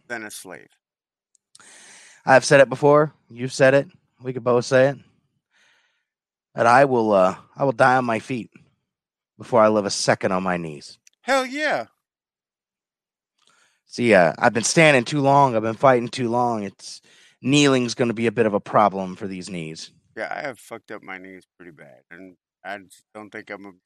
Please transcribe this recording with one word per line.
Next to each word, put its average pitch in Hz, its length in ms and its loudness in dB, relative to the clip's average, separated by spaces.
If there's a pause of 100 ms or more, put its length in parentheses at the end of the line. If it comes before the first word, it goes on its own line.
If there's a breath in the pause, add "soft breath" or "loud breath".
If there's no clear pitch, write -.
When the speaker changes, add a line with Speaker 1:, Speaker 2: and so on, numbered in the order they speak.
Speaker 1:
than 117 160 -10
a 104 60 -16
slave. 67 380 -20 (1600 soft breath)
Speaker 2:
I've - 200 4
said 143 160 6
it 127 80 6
before. 147 440 2 (180)
You've 120 220 -10
said 135 220 4
it. 139 140 2 (340)
We 127 100 -10
could 120 120 -10
both 123 200 0
say 131 240 2
it. 139 100 -8 (1600)
And 117 120 0
I 127 200 6
will, 117 260 0
uh, 92 240 2 (180)
I 139 100 -6
will 135 80 0
die 127 240 2
on 131 100 -2
my 113 120 -4
feet 110 320 -10 (840)
before 117 240 0
I 107 80 6
live 107 160 0
a 98 60 -4
second 107 420 -2
on 92 100 -2
my 92 140 -4
knees. 78 420 -12 (220)
Speaker 1:
Hell 262 240 -2
yeah. 254 420 -6 (2000)
Speaker 2:
See, 117 300 0
uh, 87 240 6
I've 113 160 0
been 113 100 -4
standing 147 400 2
too 147 160 -4
long. 139 340 2
I've 110 80 -2
been 113 120 -4
fighting 120 340 2
too 120 220 -6
long. 120 340 -2
It's, - 380 -16 (400 soft breath)
kneeling's 131 520 2
gonna 117 200 -2
be 117 120 -4
a 110 60 -2
bit 113 140 0
of 101 80 -2
a 101 60 -2
problem 95 560 0
for 101 100 -12
these 92 240 -12
knees. 80 400 -12 (260)
Speaker 1:
Yeah, 110 180 -10
I 101 60 -10
have 131 180 -10
fucked - 320 -18
up 107 120 -16
my 92 160 -14
knees 92 260 -20 (140)
pretty 87 140 -20
bad, 69 280 -20 (100)
and 90 260 -20 (280)
I 101 140 -12
just - 260 -20 (100)
don't 107 160 -20
think 107 200 -16
I'm 98 140 -14
gonna 98 100 -20 (120)